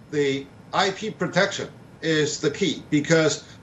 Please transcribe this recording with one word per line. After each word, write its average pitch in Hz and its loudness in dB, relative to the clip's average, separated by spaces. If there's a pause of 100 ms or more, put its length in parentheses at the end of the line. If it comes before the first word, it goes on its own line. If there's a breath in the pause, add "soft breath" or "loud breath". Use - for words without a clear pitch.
(120)
the 139 0 (280)
I 190 2
P 214 -6
protection 180 -2 (320)
is 156 0
the 151 0
key, 165 -2
because 156 2 (200 loud breath)